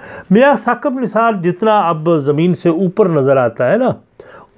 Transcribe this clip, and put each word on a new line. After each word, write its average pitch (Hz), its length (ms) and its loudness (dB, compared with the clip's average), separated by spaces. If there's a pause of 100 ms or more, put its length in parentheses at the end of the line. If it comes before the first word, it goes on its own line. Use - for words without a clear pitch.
(320)
मियाँ 262 240 4
साकब 247 440 -4
निसार 226 360 -2
जितना 190 440 0
अब 165 380 0
ज़मीन 147 360 0
से 170 160 -2
ऊपर 180 420 0
नज़र 139 260 2
आता 123 280 0
है 156 120 2
ना, 226 180 0 (640)